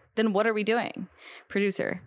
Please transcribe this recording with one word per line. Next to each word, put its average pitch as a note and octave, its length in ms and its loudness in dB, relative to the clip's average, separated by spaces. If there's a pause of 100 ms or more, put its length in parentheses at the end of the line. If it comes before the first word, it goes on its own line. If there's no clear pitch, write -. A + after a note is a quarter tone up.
(160)
"Then A3 180 2
what G#3 120 4
are A3+ 80 2
we G#3+ 100 0
doing?" G#3+ 440 -2 (400)
Producer, - 600 0